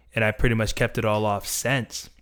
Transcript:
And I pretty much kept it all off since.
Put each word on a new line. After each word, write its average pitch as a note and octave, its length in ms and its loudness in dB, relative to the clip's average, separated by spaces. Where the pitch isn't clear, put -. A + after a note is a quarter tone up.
And A2+ 120 2
I G#2+ 60 4
pretty A#2 240 2
much A2 200 0
kept A#2+ 220 -2
it A2+ 80 0
all G#2+ 200 2
off G2+ 220 -2
since. - 640 -4